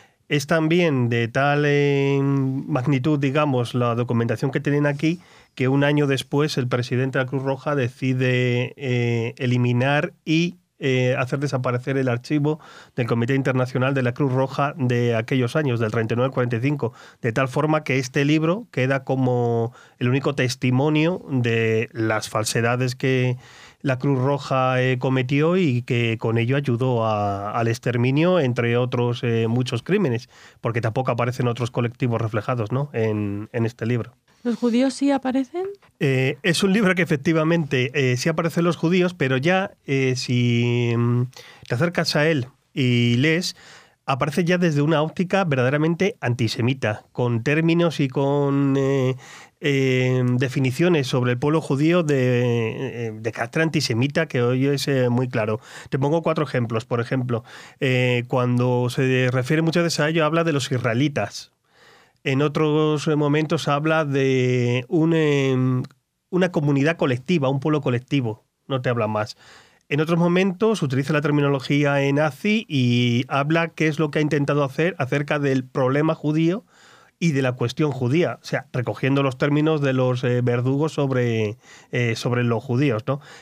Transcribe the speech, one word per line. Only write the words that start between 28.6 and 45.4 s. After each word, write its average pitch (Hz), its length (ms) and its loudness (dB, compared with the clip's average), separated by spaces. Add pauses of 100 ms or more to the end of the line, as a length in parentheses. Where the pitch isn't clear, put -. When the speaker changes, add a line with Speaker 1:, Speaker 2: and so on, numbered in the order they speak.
Speaker 1:
otros, 120 460 -2
eh, 113 260 0
muchos 123 340 -2
crímenes, 160 460 -2 (320)
porque 113 220 -2
tampoco 123 300 -2
aparecen 123 360 -2
otros 117 220 -4
colectivos 120 500 -2
reflejados, 113 520 -4
¿no? 143 200 -4
en, 107 600 -2
en 117 100 0
este 113 220 -4
libro. 117 260 -4 (320)
Speaker 2:
¿Los 233 120 -2
judíos 247 360 0
sí 277 180 0
aparecen? 269 540 -2 (340)
Speaker 1:
Eh, 131 440 2
es 175 200 2
un 196 120 2
libro 196 200 4
que 180 60 -2
efectivamente, 156 920 0
eh, 127 240 2
sí 170 100 -2
aparecen 165 360 0
los 170 120 0
judíos, 180 380 0
pero 135 240 0
ya, 185 320 0 (160)
eh, 135 280 0
si, 120 800 0
mm, 120 280 2 (440)
te - 80 -4
acercas 170 420 -2
a 151 120 2
él 143 200 0 (260)
y 120 420 2
lees, 160 400 0 (480)
aparece 147 400 -2
ya 175 140 2
desde 156 240 2
una 151 180 2
óptica 185 440 0